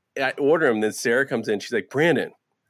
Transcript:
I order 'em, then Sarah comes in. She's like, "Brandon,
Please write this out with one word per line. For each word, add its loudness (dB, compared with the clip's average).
I -2
order 2
'em, 2
then 0
Sarah 0
comes -4
in. -2
She's -10
like, -4
"Brandon, 0